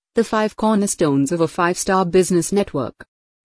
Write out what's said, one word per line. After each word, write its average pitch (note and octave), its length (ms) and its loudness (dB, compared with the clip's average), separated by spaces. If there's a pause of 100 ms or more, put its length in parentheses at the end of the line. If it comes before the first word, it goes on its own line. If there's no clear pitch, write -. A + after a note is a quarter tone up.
(140)
The A#3 100 2
five G#3+ 320 -2
cornerstones F3+ 760 0
of E3+ 120 0
a D#3+ 60 2
five-star F#3 580 0
business F3 440 2
network. D#3+ 440 -2 (500)